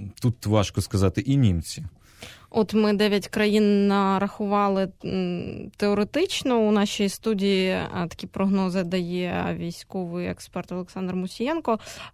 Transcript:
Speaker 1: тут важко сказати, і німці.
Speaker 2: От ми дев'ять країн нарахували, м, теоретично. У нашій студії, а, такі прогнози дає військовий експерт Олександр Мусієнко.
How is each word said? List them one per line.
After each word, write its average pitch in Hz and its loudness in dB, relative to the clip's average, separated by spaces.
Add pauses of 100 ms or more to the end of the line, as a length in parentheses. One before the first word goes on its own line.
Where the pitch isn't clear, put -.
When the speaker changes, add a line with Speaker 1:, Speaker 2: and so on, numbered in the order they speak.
(200)
Speaker 1:
тут - -2
важко 104 2
сказати, 95 0
і 135 2
німці. 101 2 (640)
Speaker 2:
От 214 0
ми 214 4
дев'ять 202 2
країн 208 4
нарахували, 196 2 (160)
м, 180 -4
теоретично. 220 0
У 214 4
нашій 202 2
студії, 196 0
а, 185 -2
такі - -10
прогнози 190 0
дає 175 -2
військовий 175 -6
експерт - -8
Олександр 180 -6
Мусієнко. 226 -2 (360)